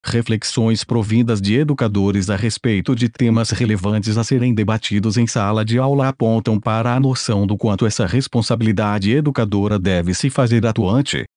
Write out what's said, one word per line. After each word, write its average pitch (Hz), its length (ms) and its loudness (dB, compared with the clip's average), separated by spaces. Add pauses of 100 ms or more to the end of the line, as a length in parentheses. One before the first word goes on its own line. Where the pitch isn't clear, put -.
reflexões 113 760 0
provindas 113 580 0
de 101 140 0
educadores 101 720 0
a 101 60 0
respeito 107 580 -2
de 117 160 0
temas 117 420 2
relevantes 107 680 -2
a 117 60 0
serem 123 300 0
debatidos 104 640 0
em 120 80 2
sala 107 380 0
de 113 140 0
aula 135 320 2
apontam 113 500 0
para 113 340 -2
a 127 60 0
noção 120 480 0
do 104 100 0
quanto 107 280 0
essa 104 200 0
responsabilidade 107 1040 0
educadora 107 680 0
deve 90 340 0
se 139 160 0
fazer 117 380 2
atuante. 110 560 0 (140)